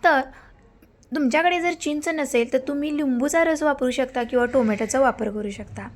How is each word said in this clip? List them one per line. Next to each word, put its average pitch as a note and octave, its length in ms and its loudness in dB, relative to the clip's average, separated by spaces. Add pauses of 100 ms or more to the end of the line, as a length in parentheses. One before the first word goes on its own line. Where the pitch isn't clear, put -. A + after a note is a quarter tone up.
तर D4+ 160 6 (920)
तुमच्याकडे D4+ 480 2
जर F4 140 0
चिंच D4+ 340 -4
नसेल C4+ 440 0
तर C4 60 2 (100)
तुम्ही D4 280 -4
लिंबूचा D4 480 0
रस D#4+ 180 0
वापरू C#4 280 0
शकता B3+ 320 -2
किंवा A#3+ 220 0
टोमॅटोचा A3+ 560 0
वापर A#3 300 2
करू G#3 200 -8
शकता. G3+ 460 -12